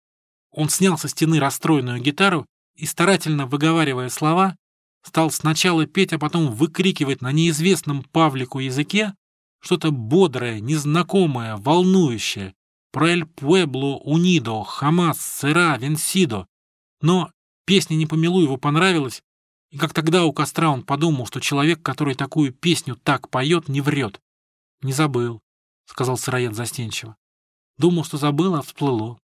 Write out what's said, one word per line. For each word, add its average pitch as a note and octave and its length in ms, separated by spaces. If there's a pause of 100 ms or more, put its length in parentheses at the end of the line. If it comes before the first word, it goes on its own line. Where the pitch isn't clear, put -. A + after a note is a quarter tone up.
(520)
Он D3+ 180
снял F3+ 280
со D3 120
стены D#3+ 300
расстроенную C3+ 600
гитару D3 460 (300)
и, D#3+ 100
старательно D#3 600
выговаривая C#3+ 640
слова, F3 460 (480)
стал D#3+ 280
сначала D#3+ 540
петь, F#3 280
а D3+ 60
потом D3+ 320
выкрикивать D3+ 680
на B2+ 100
неизвестном D#3 720
Павлику C3+ 560
языке D3 540 (460)
что-то E3 320
бодрое, A#2+ 680
незнакомое, D3 960
волнующее. C#3+ 960 (380)
Про D3+ 180
"Эль E3+ 160
Пуэбло C#3 720
Унидо", C#3 640
"Хамас", D#3 560
"Сера", D#3 580
"Венсидо". C#3+ 720 (540)
Но E3+ 280 (360)
песня F3 300
не D#3 100
по D3+ 100
милу E3+ 260
его C3+ 140
понравилась, D3 640 (540)
и - 20
как D3+ 140
тогда E3 320
у D#3+ 80
костра D#3 380
он C3 140
подумал, C#3+ 420
что - 160
человек, D#3 400
который C#3 340
такую C#3 380
песню D3 420
так - 340
поет, D#3+ 380
не C#3 140
врет. C3+ 400 (600)
"Не C3+ 120
забыл", — B2 480 (440)
сказал B2+ 320
Сыроед B2 380
застенчиво. A2+ 640 (600)
"Думал, E3 280
что - 120
забыл, D3 380
а C#3+ 60
всплыло". A#2+ 580 (100)